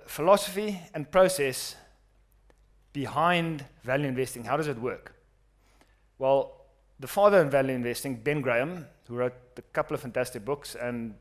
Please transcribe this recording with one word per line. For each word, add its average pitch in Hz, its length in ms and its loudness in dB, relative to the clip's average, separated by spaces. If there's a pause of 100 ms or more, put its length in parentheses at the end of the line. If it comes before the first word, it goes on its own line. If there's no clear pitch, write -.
philosophy 190 760 2 (120)
and 147 160 -8
process 180 680 2 (1120)
behind 160 720 0 (200)
value 135 220 0
investing, 127 380 -4
how 123 140 -2
does 156 100 -2
it 135 120 -4
work? 113 360 -8 (1000)
Well, 135 480 0 (340)
the 131 80 -12
father 202 340 6
in 147 80 4
value 135 240 2
investing, 120 480 -4
Ben 147 200 0
Graham, 135 440 0 (220)
who 120 80 -10
wrote 123 200 -2 (200)
a - 60 -18
couple - 340 -4
of 127 60 -6
fantastic 123 420 -6
books, 139 320 -8
and 117 460 -8